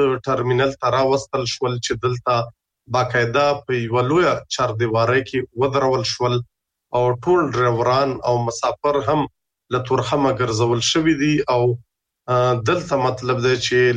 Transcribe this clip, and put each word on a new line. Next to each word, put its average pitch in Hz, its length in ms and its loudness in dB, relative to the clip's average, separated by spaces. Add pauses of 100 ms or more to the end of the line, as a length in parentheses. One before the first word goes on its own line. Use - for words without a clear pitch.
(280)
ټرمینل 127 540 0
ته 123 160 0
راوستل 135 560 0
شول 123 320 -4
چې - 80 -2 (100)
دلته 123 320 -2 (600)
باقاعده 123 500 0 (160)
په 127 220 -4
یوه 123 240 0
لویه 156 260 2 (200)
چاردیوارۍ 117 760 0
کې 131 100 -4 (240)
ودرول 131 500 0
شول 123 240 0 (600)
او 123 60 2 (200)
ټول 175 320 2
ډریوران 123 600 0 (160)
او 120 60 2 (120)
مسافر 135 580 -2
هم 151 140 2 (540)
له 123 120 0
تورخمه 135 420 0 (100)
ګرځول 113 500 0
شوي 160 320 2
دي 151 120 2 (200)
او، 123 100 2 (1040)
دلته 151 380 0
مطلب 123 400 -2
دی 127 100 2
چې 123 220 -2 (200)